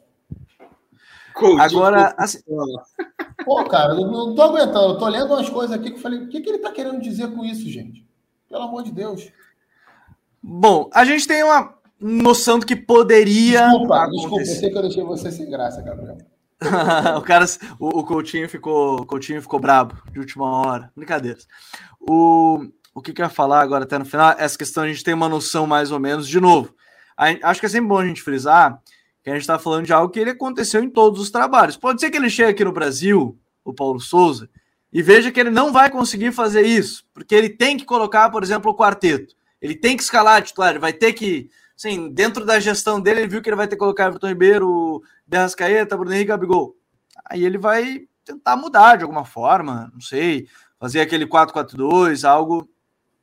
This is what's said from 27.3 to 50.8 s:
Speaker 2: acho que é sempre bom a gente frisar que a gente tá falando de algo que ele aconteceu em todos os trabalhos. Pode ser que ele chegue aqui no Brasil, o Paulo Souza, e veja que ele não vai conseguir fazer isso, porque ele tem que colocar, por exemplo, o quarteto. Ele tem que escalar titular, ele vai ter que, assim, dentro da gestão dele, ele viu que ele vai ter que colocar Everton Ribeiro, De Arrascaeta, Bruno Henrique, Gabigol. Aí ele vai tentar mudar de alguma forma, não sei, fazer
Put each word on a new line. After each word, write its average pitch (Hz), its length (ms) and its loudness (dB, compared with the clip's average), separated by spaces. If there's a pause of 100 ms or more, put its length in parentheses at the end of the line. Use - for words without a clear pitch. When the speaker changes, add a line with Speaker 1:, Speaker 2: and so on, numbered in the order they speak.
Speaker 2:
acho 185 100 0
que 220 60 -4
é - 20 -2
sempre 220 200 -2
bom 196 100 2
a 185 80 -2
gente 170 160 -8
frisar 143 580 2 (420)
que 135 80 -12
a 143 40 -6
gente 143 120 -8
tá 160 120 -2
falando 160 260 -6
de 160 80 -2
algo 170 200 2
que 220 80 -6
ele 226 100 -2
aconteceu 247 500 -4
em 254 80 -2
todos 214 320 2
os 202 120 -8
trabalhos. 240 440 2
Pode 247 240 -4
ser 311 120 -4
que 311 40 -4
ele 262 140 -2
chegue 226 220 2
aqui 202 120 0
no 190 60 -2
Brasil, 151 640 -2 (280)
o 131 100 -14
Paulo 135 240 -6
Souza, 147 500 0 (440)
e 170 100 -2
veja 233 300 6
que 247 80 -2
ele 240 100 0
não 262 220 0
vai 269 180 6
conseguir 240 400 -4
fazer 214 340 0
isso, 220 480 -2
porque - 220 -6
ele 214 140 4
tem 254 280 -2
que - 80 -10
colocar, 220 460 2
por 214 140 -6
exemplo, 208 260 -2
o 208 60 -2
quarteto. 196 580 0 (260)
Ele 151 140 -8
tem 240 220 -2
que 240 80 -6
escalar 214 380 4
titular, 185 280 -2
ele 160 80 -2
vai 160 140 -2
ter 220 200 0
que, 190 380 -6 (260)
assim, 185 320 -8
dentro 214 380 -4
da 220 140 2
gestão 208 400 -2
dele, 214 220 2
ele 208 60 -4
viu 214 140 -8
que 226 60 -10
ele 214 80 0
vai 208 100 -2
ter 202 80 -6
que - 60 -6
colocar 196 260 0
Everton 185 220 -6
Ribeiro, 180 760 2 (240)
De 170 100 -4
Arrascaeta, 190 600 -2
Bruno 185 180 -6
Henrique, 202 140 -2
Gabigol. 180 480 -2 (520)
Aí 180 160 -6
ele 185 140 -2
vai 233 440 -4 (220)
tentar - 300 -4
mudar 240 400 6
de 175 80 -2
alguma 156 220 -6
forma, 123 680 -4
não 123 80 -20
sei, 139 460 -6 (320)
fazer 127 220 -4